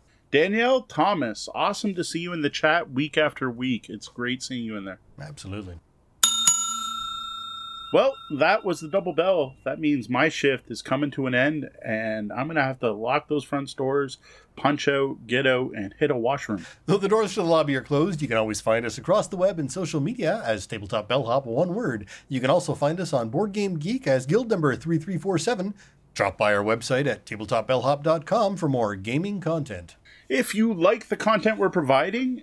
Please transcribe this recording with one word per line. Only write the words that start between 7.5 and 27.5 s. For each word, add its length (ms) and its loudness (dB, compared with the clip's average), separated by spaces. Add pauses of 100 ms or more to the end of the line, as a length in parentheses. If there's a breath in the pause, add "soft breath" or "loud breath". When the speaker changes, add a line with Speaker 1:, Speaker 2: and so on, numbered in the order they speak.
Speaker 1:
Well, 240 4 (220)
that 300 4
was 140 -2
the 80 -10
double 260 0
bell. 400 2 (100)
That 160 -4
means 300 0
my 180 2
shift 420 0
is 120 -10
coming 300 0
to 140 -4
an 80 0
end, 360 0 (120)
and 480 -4
I'm 160 -4
gonna 160 0
have 180 -2
to 120 0
lock 360 -2
those 160 0
front 320 -6
doors, 420 -2 (380 loud breath)
punch 320 2
out, 380 0
get 200 2
out, 280 2
and 240 -8
hit 120 2
a 40 2
washroom. 520 -2 (180 loud breath)
Speaker 2:
Though 140 4
the 100 0
doors 240 2
to 80 -2
the 60 2
lobby 300 4
are 40 -2
closed, 400 2
you 80 -2
can 80 2
always 240 2
find 240 2
us 140 -6
across 300 2
the 100 -8
web 200 2
and 140 -4
social 300 -2
media 420 -2
as 220 -2
Tabletop 420 -4
Bellhop, 380 0
one 280 0
word. 320 -4 (220 loud breath)
You 140 -2
can 80 4
also 240 2
find 260 0
us 140 -4
on 160 0
Board 220 -2
Game 260 -2
Geek 280 -4
as 200 2
guild 240 2
number 260 2
three 220 0
three 180 -6
four 220 0
seven. 340 -2 (400 soft breath)
Drop 240 0
by 180 4
our 100 4
website 420 0
at 180 -2
tabletop 440 -4